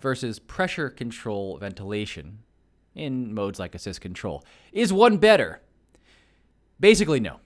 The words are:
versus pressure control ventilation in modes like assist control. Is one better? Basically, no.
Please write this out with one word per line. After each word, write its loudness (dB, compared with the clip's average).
versus -4
pressure -4
control -8
ventilation -8
in -6
modes -4
like -10
assist -10
control. -10
Is 2
one 6
better? 4
Basically, 6
no. -6